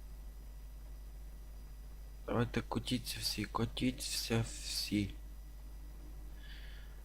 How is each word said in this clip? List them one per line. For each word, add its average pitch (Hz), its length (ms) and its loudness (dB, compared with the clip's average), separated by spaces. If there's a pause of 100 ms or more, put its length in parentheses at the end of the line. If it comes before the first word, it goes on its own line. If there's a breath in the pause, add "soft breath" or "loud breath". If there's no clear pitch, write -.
(2250)
Давайте 113 360 6
котіться - 580 0
всі, 107 260 2
котіться - 960 4
всі. - 720 4 (1900 loud breath)